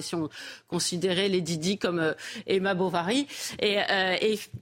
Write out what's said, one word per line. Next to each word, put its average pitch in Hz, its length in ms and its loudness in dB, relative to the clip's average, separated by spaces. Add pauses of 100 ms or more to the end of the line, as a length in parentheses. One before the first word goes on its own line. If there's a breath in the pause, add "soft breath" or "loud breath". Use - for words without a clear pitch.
si - 140 -6
on 160 160 -2 (360 loud breath)
considérait 180 640 0
les 185 140 2
Didi 170 340 0
comme, 175 240 0
euh, 156 140 2 (320 loud breath)
Emma 190 260 2
Bovary. 185 540 2 (340 loud breath)
Et, 202 180 2
euh, 190 440 2
et... 214 160 2 (240)